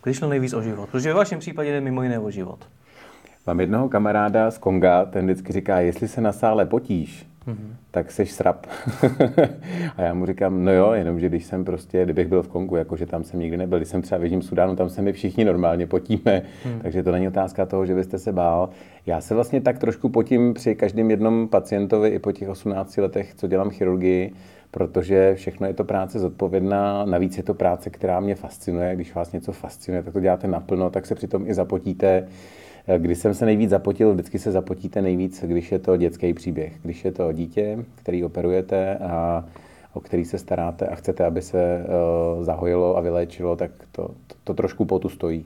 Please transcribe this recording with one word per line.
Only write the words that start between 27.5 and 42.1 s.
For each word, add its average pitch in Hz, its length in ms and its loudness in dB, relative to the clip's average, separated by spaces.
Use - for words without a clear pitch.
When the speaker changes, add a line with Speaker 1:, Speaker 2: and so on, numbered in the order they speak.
Speaker 2:
práce, 90 360 0
která 90 300 -2
mě 101 160 -2
fascinuje. 87 600 -4
Když 90 200 -8
vás 85 160 -6
něco 90 200 -8
fascinuje, 90 520 -8
tak 87 100 -12
to 98 60 0
děláte 92 280 2
naplno, 92 420 0
tak 92 160 -4
se 226 100 -4
přitom - 320 -4
i 110 60 -2
zapotíte. 92 760 0
Když 85 200 0
jsem 104 160 0
se 113 120 0
nejvíc 107 240 4
zapotil, 98 440 4
vždycky 92 260 -2
se 107 120 -4
zapotíte 95 500 -2
nejvíc, 92 420 -2
když 85 280 -2
je 95 80 0
to 92 180 4
dětský 85 360 0
příběh. 80 400 -6
Když 82 220 -8
je 92 60 0
to 87 200 -2
dítě, 104 540 -4
který 87 280 -4
operujete 92 760 0
a 85 480 -2
o - 60 -8
který 87 260 -2
se 87 120 -8
staráte 85 500 -4
a - 80 -6
chcete, 90 300 -2
aby 85 160 0
se, 90 200 -2
eh, 87 840 0